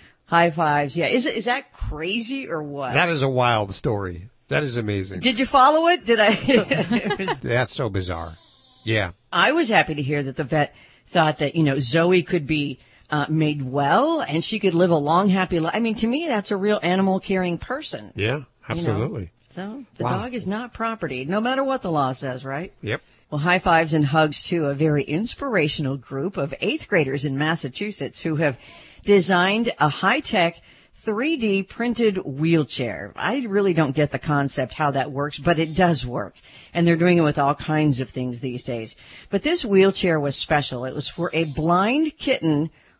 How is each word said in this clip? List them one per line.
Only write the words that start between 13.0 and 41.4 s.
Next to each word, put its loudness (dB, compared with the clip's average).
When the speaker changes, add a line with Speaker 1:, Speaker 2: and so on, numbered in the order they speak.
Speaker 1:
uh, 0
made 2
well 2
and -2
she -4
could 0
live 4
a 4
long, 4
happy 2
life. -2
I 0
mean, 0
to -2
me, -2
that's -2
a 0
real 0
animal 2
caring -2
person. -10
Speaker 2:
Yeah, -2
Speaker 1:
You -2
know? -14
Speaker 2:
absolutely. -4
Speaker 1:
So -12
the -6
Speaker 2:
Wow. -2
Speaker 1:
dog -8
is -6
not -6
property, -6
no -2
matter 0
what -2
the -4
law 2
says, -8
right? -8
Speaker 2:
Yep. -4
Speaker 1:
Well, -4
high 4
fives 4
and 4
hugs 2
to 0
a 0
very 2
inspirational -2
group -6
of -4
eighth -4
graders 0
in -2
Massachusetts -4
who -2
have 0
designed 4
a 4
high-tech 0
three -2
D 0
printed 0
wheelchair. 0
I -2
really 2
don't 2
get 2
the -6
concept -2
how 0
that -2
works, -6
but 2
it -2
does 2
work. -8
And 2
they're 6
doing 4
it 4
with 2
all 2
kinds 0
of -6
things -6
these -8
days. -8
But -2
this 0
wheelchair 4
was -2
special. -2
It -8
was -6
for -4
a 2